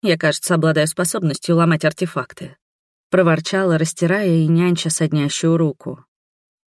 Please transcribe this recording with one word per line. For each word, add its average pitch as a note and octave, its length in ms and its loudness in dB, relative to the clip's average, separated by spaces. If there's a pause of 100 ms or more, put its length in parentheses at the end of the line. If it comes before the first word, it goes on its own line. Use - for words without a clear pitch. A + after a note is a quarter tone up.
Я, F3 160 0
кажется, D#3+ 380 -2
обладаю D#3 320 2
способностью F3 680 -2
ломать E3 300 2
артефакты", - 720 -6 (540)
проворчала, E3+ 640 2
растирая F3 520 0
и E3 180 2
нянча E3+ 420 2
соднящую D#3 680 0
руку. D3 460 -4 (640)